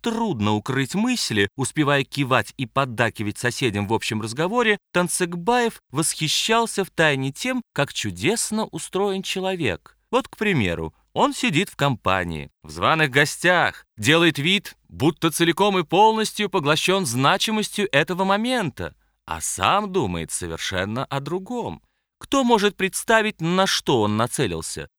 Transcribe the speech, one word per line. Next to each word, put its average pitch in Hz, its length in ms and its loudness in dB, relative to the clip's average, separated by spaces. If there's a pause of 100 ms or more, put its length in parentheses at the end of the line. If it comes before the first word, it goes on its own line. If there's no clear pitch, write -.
трудно 131 540 0
укрыть 127 400 -2
мысли, 196 600 0
успевая 139 480 0
кивать 127 540 0
и 131 80 -4
поддакивать 113 720 -2
соседям 101 500 -2
в 107 60 0
общем 107 280 -2
разговоре, 190 580 -2 (120)
Танцыгбаев 180 880 0 (120)
восхищался 202 920 0
втайне 139 480 2
тем, 254 300 -4 (120)
как - 200 -2
чудесно 180 720 -2
устроен 190 580 -4
человек. 180 760 -4 (140)
Вот, 247 160 0
к - 80 -20
примеру, 92 580 0 (200)
он 247 200 2
сидит 196 360 0
в - 80 -16
компании, 92 720 -2 (140)
в 78 60 -18
званых 131 420 2
гостях, 151 760 2 (100)
делает 156 440 4
вид, 185 360 0 (140)
будто 151 420 0
целиком 185 480 2
и 175 40 0
полностью 208 680 2
поглощён 180 560 0
значимостью 190 880 0
этого 170 320 0
момента, 202 680 -2 (320)
а 80 160 -6
сам 185 500 0
думает 90 400 -2
совершенно 95 720 -4
о 139 160 -6
другом. 180 640 -8 (360)
Кто 269 280 0
может 208 320 4
представить, 214 640 2
на 180 260 2
что 135 340 2
он 104 140 2
нацелился, 92 720 -2 (120)